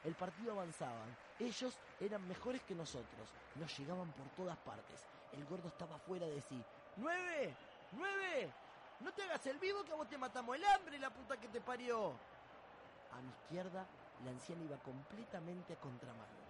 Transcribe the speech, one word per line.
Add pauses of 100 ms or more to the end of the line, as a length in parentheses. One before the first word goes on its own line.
El
partido
avanzaba. (340)
Ellos (220)
eran
mejores
que
nosotros. (260)
Nos
llegaban
por
todas
partes. (260)
El
gordo
estaba
fuera
de
sí. (360)
"¡Nueve! (380)
¡Nueve! (480)
¡No
te
hagas
el
vivo
que
a
vos
te
matamos
el
hambre,
la
puta
que
te
parió!". (1000)
A
mi
izquierda, (380)
la
anciana
iba
completamente
a
contramano.